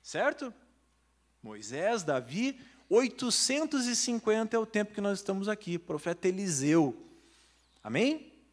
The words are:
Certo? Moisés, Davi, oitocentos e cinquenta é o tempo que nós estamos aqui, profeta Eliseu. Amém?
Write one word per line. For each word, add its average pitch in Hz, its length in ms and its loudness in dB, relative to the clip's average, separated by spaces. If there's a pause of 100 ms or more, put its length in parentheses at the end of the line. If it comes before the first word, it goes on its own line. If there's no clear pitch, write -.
Certo? 254 500 -2 (880)
Moisés, 131 640 -4
Davi, 151 560 -2 (300)
oitocentos 254 960 2
e 240 100 0
cinquenta 226 640 0
é - 20 4
o 220 60 0
tempo 208 280 -2
que - 60 -6
nós 202 200 0
estamos 196 280 -2
aqui, 208 320 -4
profeta 170 480 -4
Eliseu. 160 720 2 (800)
Amém? 226 520 0 (200)